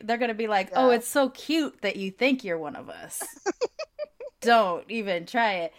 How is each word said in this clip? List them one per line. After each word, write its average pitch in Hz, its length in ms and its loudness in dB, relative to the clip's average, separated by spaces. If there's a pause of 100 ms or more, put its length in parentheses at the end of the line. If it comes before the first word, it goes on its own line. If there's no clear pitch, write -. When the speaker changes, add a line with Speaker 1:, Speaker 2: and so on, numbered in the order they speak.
Speaker 1:
They're 226 100 0
gonna 233 180 0
be 220 120 -2
like, 196 280 0
"Oh, 262 160 6
Speaker 2:
Yeah. 240 60 6
Speaker 1:
it's 233 120 -4
so 277 220 4
cute 294 520 -2
that 202 140 -2
you 190 140 -4
think 262 340 0
you're 175 140 -2
one 147 180 -8
of - 120 -14
us." - 340 -12 (300)
Speaker 2:
<laughs> - 880 -10
Speaker 1:
Don't 214 480 4
even 196 380 -4
try 226 280 0
it. 170 240 -4